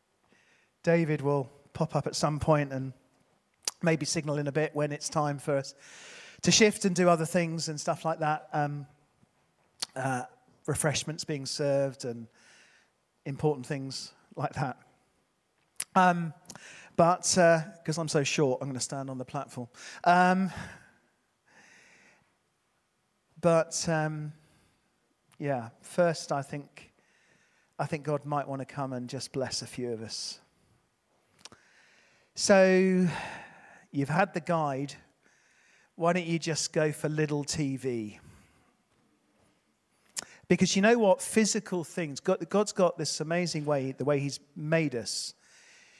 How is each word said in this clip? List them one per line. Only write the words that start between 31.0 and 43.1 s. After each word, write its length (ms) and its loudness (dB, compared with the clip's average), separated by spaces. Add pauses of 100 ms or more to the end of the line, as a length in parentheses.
So, 760 6 (840)
you've 180 -2
had 260 0
the 60 -4
guide. 540 -2 (1000)
Why 180 2
don't 140 0
you 120 0
just 340 -4
go 200 2
for 160 -4
little 360 -2
T 320 -2
V? 440 -6 (2250)
Because 280 4
you 60 2
know 160 6
what? 220 6
Physical 640 0
things, 380 -6
God, 280 0
God's 240 0
got 260 2
this 220 -4